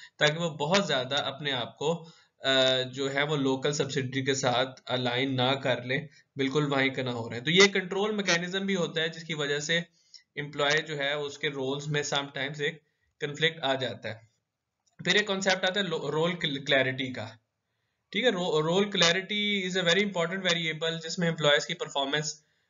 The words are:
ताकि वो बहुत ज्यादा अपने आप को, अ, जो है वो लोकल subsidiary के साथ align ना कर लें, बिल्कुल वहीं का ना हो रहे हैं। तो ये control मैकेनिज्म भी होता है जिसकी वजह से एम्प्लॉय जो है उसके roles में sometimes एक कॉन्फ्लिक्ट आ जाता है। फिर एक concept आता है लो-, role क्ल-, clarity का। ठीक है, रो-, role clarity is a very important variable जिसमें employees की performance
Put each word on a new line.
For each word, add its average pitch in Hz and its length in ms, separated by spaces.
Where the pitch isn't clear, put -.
ताकि 151 200
वो 170 120
बहुत 156 360
ज्यादा 135 300
अपने 143 340
आप 123 280
को, 151 160
अ, 131 380
जो 127 260
है 139 160
वो 151 120
लोकल 135 360
subsidiary 131 500
के 135 120
साथ 131 560
align 127 440
ना 127 200
कर 127 300
लें, 139 240
बिल्कुल 135 260
वहीं 135 260
का 131 120
ना 123 80
हो 113 180
रहे 110 80
हैं। 120 80
तो 151 60
ये 190 180
control 196 440
मैकेनिज्म 185 480
भी 196 140
होता 160 260
है 160 80
जिसकी 165 260
वजह 147 260
से 165 240
एम्प्लॉय 147 320
जो 156 260
है 143 220
उसके 143 300
roles 139 400
में 147 140
sometimes 143 580
एक 156 200
कॉन्फ्लिक्ट 151 400
आ 135 140
जाता 117 340
है। - 260
फिर 175 120
एक 208 120
concept 196 360
आता 185 160
है 190 80
लो-, 151 220
role 165 240
क्ल-, 151 320
clarity 131 380
का। 120 380
ठीक 214 120
है, 247 60
रो-, 156 360
role 190 280
clarity 190 720
is 180 100
a 185 80
very 175 180
important 185 400
variable 165 600
जिसमें 170 260
employees 151 360
की 170 100
performance 151 720